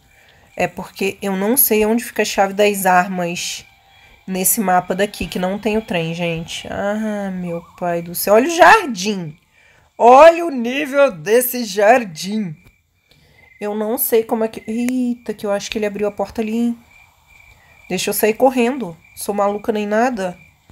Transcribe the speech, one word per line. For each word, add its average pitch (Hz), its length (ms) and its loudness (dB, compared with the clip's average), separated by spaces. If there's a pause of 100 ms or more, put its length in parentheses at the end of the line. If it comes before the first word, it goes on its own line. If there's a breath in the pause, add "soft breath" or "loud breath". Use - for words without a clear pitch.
(560 soft breath)
é 180 100 -2
porque 190 540 -6
eu 196 160 -4
não 202 180 0
sei 214 300 2
onde 233 180 0
fica - 200 -4
a - 20 0
chave 196 300 0
das 202 320 2
armas 180 800 0 (600 soft breath)
nesse 185 320 -2
mapa 185 360 0
daqui, 202 320 -4
que 208 120 -8
não 185 200 -4
tem 208 180 -2
o 220 60 -2
trem, 170 320 -4
gente. 170 540 -6
Ah, 208 640 -4
meu 175 320 -6 (160)
pai 170 220 -4
do 170 140 -10
céu. 196 200 2
Olha 254 140 6
o 339 80 -4
jardim. 214 800 2 (640 soft breath)
Olha 311 480 8
o 330 40 -4
nível 269 640 0
desse 240 520 0
jardim. 202 920 0 (1000 soft breath)
Eu 208 160 -6
não 214 220 -4
sei 226 260 0
como 226 220 -2
é 220 40 -2
que, - 180 -16
eita, 240 680 -4
que 208 140 -10
eu 202 40 -2
acho 202 200 -4
que 226 80 -6
ele 208 80 -2
abriu 202 200 -4
a 202 60 -4
porta 202 300 -6
ali, 220 140 -4
hein? 233 220 -2 (1120 soft breath)
Deixa 214 220 -4
eu 202 40 -4
sair 214 200 0
correndo. 247 600 0 (200)
Sou - 200 -8
maluca 202 380 -2
nem 208 140 -4
nada. 214 500 -2 (360 soft breath)